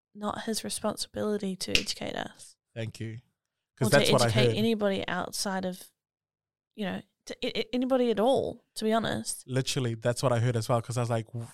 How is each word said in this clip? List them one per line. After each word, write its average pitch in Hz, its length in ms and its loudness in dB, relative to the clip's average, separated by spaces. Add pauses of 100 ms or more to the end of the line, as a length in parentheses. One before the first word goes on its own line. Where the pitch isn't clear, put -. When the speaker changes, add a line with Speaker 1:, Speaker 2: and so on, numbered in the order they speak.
(140)
Speaker 1:
not 208 280 -4
his 220 220 -2
responsibility 208 920 -4
to - 160 -6
educate - 440 -2
us. - 400 -10 (180)
Speaker 2:
Thank 113 260 -6
you. 110 180 -8 (580)
'Cause 113 120 0
Speaker 1:
Or - 20 0
to 139 80 8
Speaker 2:
that's - 140 6
what - 100 6
I 120 40 6
Speaker 1:
educate 110 220 6
Speaker 2:
heard. 113 80 2
Speaker 1:
anybody 208 520 2
outside 185 560 -4
of, 180 180 -6 (920)
you 214 80 -6
know, 185 180 -6 (240)
to, - 100 -10 (100)
i-, 226 140 -2
i-, 220 120 -4
anybody 247 380 2
at 208 100 0
all, 240 440 2 (100)
to - 100 -4
be 220 80 2
honest. - 540 -2
Speaker 2:
Literally, 127 480 0
that's 117 280 0
what 127 100 4
I 117 80 4
heard 117 160 2
as 110 120 0
well, 120 140 2
'cause 117 160 -8
I - 20 2
was 117 100 0
like, 117 160 0
w-, 117 280 -8